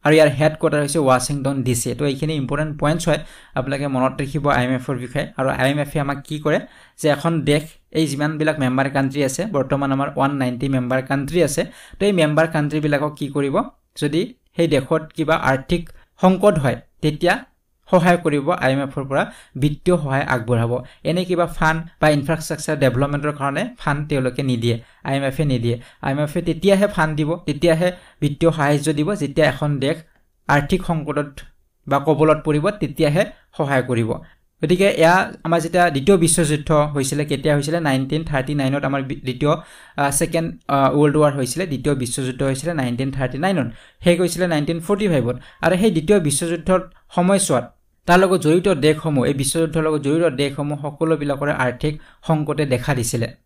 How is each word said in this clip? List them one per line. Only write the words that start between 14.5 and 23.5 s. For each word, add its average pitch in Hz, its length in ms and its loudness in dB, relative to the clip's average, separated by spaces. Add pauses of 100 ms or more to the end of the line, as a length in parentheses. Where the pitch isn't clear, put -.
সেই 170 180 2
দেশত 160 300 0 (120)
কিবা 156 200 0 (160)
আৰ্থিক 170 320 -2 (380)
সংকট 190 420 4
হয়, 123 140 0 (260)
তেতিয়া 156 300 0 (580)
সহায় 175 260 4
কৰিব, 151 340 0
আই 131 220 0
এম 139 100 0
এফৰ 135 240 -8
পৰা 143 240 -2 (240)
বিত্তীয় 147 420 0
সহায় 139 240 -2
আগবঢ়াব। 120 600 -2 (200)
এনে 175 220 -2
কিবা 175 200 0
ফাণ্ড 160 380 -2 (180)
বা 156 80 4
ইনফ্ৰাষ্ট্ৰাকচাৰ 151 680 -2
ডেভেলপমেণ্টৰ 143 560 0
কাৰণে 147 480 -4